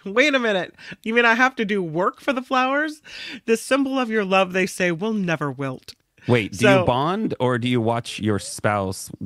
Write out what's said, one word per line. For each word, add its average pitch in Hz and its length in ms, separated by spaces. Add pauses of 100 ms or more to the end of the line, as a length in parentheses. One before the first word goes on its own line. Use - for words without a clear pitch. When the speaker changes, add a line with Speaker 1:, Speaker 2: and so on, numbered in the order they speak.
Speaker 1:
<laughs> - 60
Wait 262 280
a 269 40
minute. 208 360 (280)
You 220 100
mean 240 140
I 226 80
have 254 220
to 226 100
do 196 160
work 175 360
for - 140
the 254 80
flowers? 269 640 (420)
This 226 160
symbol 269 380
of 247 100
your 220 160
love, 190 300
they 185 100
say, 180 260
will 190 220
never 165 380
wilt. 131 420 (340)
Speaker 2:
Wait, 113 260
do 95 120
Speaker 1:
So - 160
Speaker 2:
you - 60
bond 160 520
or 123 200
do 120 100
you 123 140
watch 117 380
your 104 180
spouse 98 720 (160)